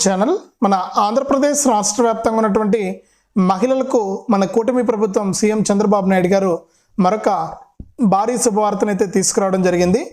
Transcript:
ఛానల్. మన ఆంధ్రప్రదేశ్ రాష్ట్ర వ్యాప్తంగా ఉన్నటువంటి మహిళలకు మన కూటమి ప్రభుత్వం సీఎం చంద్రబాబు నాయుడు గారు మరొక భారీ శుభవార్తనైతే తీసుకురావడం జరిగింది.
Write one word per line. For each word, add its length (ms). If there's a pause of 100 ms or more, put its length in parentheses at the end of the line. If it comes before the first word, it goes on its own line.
ఛానల్. 340 (240)
మన 120 (220)
ఆంధ్రప్రదేశ్ 720
రాష్ట్ర 360
వ్యాప్తంగా 340
ఉన్నటువంటి 440 (580)
మహిళలకు 920
మన 140
కూటమి 380
ప్రభుత్వం 500
సీఎం 400
చంద్రబాబు 360
నాయుడు 200
గారు 320 (380)
మరొక 300 (760)
భారీ 360
శుభవార్తనైతే 680
తీసుకురావడం 560
జరిగింది. 400 (100)